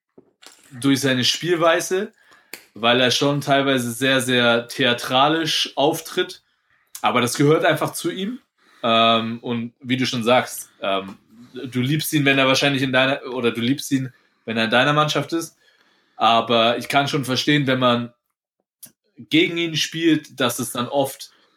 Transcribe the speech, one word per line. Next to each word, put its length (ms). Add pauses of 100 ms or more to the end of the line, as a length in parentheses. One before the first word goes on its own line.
(720)
durch 280
seine 240
Spielweise, 880 (600)
weil 260
er 100
schon 300
teilweise 520
sehr, 280
sehr 480
theatralisch 1080
auftritt, 680 (580)
aber 200
das 140
gehört 300
einfach 300
zu 180
ihm, 260 (460)
ähm, 560
und 400
wie 160
du 100
schon 160
sagst, 460 (120)
ähm, 360 (380)
du 260
liebst 320
ihn, 120
wenn 140
er 80
wahrscheinlich 360
in 100
deiner, 340
oder 240
du 100
liebst 320
ihn, 200 (320)
wenn 120
er 80
in 60
deiner 220
Mannschaft 400
ist. 240 (600)
Aber 600
ich 100
kann 200
schon 160
verstehen, 420
wenn 120
man 340 (1040)
gegen 400
ihn 200
spielt, 640
dass 180
es 140
dann 160
oft, 420 (260)